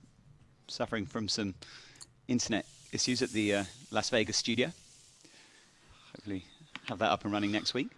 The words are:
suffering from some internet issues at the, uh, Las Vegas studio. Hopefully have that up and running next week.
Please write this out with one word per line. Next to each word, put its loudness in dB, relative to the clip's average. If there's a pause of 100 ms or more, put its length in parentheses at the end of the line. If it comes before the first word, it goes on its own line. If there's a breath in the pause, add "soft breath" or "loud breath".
(680)
suffering -2
from -4
some 0 (720 loud breath)
internet 0 (280)
issues 0
at 0
the, 2
uh, 2 (260)
Las 0
Vegas 2
studio. 2 (1400 soft breath)
Hopefully -8 (400)
have -6
that 6
up 2
and -2
running 2
next 0
week. 0